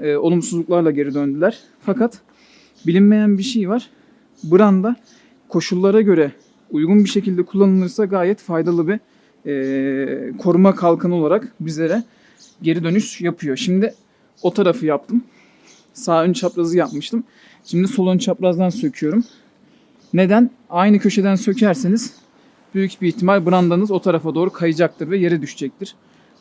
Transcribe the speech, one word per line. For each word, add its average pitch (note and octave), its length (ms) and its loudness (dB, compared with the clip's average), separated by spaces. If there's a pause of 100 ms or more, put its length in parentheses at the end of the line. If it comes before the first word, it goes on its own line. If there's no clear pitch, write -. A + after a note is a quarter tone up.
e, D3 140 -2
olumsuzluklarla E3 760 0
geri C#3+ 220 -4
döndüler. D3 460 -2 (220)
Fakat A#3 400 -4 (640)
bilinmeyen G3+ 500 4
bir G3 60 -4
şey A3+ 260 -4
var. A#3+ 200 -4 (540)
Branda G3 520 4 (540)
koşullara F#3+ 520 2
göre D#3+ 300 2 (400)
uygun E3+ 320 4
bir G3 60 0
şekilde F#3 340 -2
kullanılırsa F#3+ 600 0
gayet F#3 340 -2
faydalı E3 480 -2
bir, G#3 120 -4 (480)
e, C3+ 880 -6
koruma F#3 380 4
kalkanı F3 400 0
olarak E3+ 440 -2
bizlere E3 440 -4 (580)
geri D#3+ 220 -2
dönüş F3+ 380 -2
yapıyor. D#3 360 -4
Şimdi G3 360 0 (480)
o F3+ 120 -2
tarafı E3 320 0
yaptım. D#3 380 -2 (680)
Sağ E3 300 -2
ön F3+ 100 2
çaprazı F3 440 -2
yapmıştım. D3 460 -4 (420)
Şimdi F3+ 220 0
sol F#3 200 -2
ön F#3 100 2
çaprazdan F3+ 520 0
söküyorum. F3 540 -2 (880)
Neden? G3 360 4 (200)
Aynı G3 300 4
köşeden G3 360 0
sökerseniz G3+ 800 0 (640)
büyük F#3+ 260 -4
bir F3+ 60 0
ihtimal F#3 380 2
brandanız F3+ 460 2
o F#3 100 -2
tarafa E3 340 -2
doğru F3 140 0
kayacaktır E3 600 -2
ve G3 80 -2
yere F3 240 0
düşecektir - 540 -12 (460)